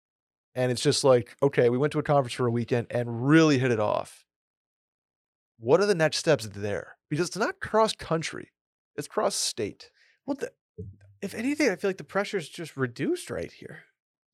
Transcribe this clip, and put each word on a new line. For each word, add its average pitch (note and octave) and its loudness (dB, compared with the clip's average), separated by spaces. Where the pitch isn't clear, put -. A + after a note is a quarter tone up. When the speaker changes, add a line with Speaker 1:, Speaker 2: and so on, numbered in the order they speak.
Speaker 1:
and B2+ 0
it's A#2+ -4
just C#3 2
like, B2+ 4
"Okay, C#3 4
we B2 2
went D3 0
to D3+ -2
a C#3+ 0
conference C#3 2
for B2 0
a A#2 0
weekend A#2+ -2
and A#2+ -4
really D3+ 6
hit C3 0
it A2 0
off." - -4
What B2+ 4
are G3+ 2
the G#3 4
next D#3 2
steps B2+ 0
there? G2+ -6
Because D#3+ -2
it's - -12
not C4+ -4
cross A3 0
country. - -6
It's D3 -8
cross - -2
state. - -6
Speaker 2:
Well, C#4 -6
the, - -8
if G3+ -8
anything, C4+ 0
I F#3 0
feel G3 -2
like F#3 -4
the E3 -12
pressure's G3 -6
just - -12
reduced C#3 -4
right - -6
here. - -20